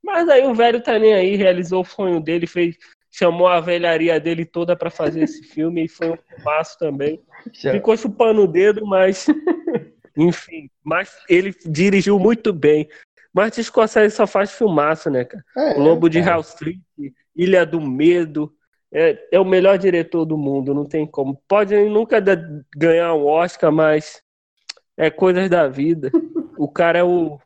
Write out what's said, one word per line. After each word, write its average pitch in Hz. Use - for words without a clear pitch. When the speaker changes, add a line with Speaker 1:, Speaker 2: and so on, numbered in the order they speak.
Speaker 1:
Mas 339
aí 269
o 254
velho 233
tá 226
nem 220
aí, 196
realizou 185
o 175
sonho 180
dele, 165
fez, 170
chamou 175
a 180
velharia 170
dele 165
toda 170
pra 165
fazer 160
esse 151
<laughs> -
filme 165
e 165
foi 165
um 170
filmaço 156
também. 147
Speaker 2:
Já. 139
Speaker 1:
Ficou 220
chupando 220
o 185
dedo, 202
mas 190
<laughs> 302
enfim. 160
Mas 170
ele 185
dirigiu 196
muito 220
bem. 151
Martin 220
Scorsese 214
só 214
faz 196
filmaço, 156
né, 127
cara? -
Speaker 2:
É, 285
Speaker 1:
O -
Lobo 160
de 165
Speaker 2:
cara. 175
Speaker 1:
Wall 165
Street, 170
Ilha 180
do 160
Medo. 151
É, 160
é 185
o 190
melhor 190
diretor 170
do 156
mundo, 139
não 143
tem 151
como. 139
Pode 202
nunca 220
da-, 190
ganhar 170
um 147
Oscar, 160
mas 156
é 156
coisas 185
da 170
vida. 139
<laughs> -
O 147
cara 170
é 175
o 170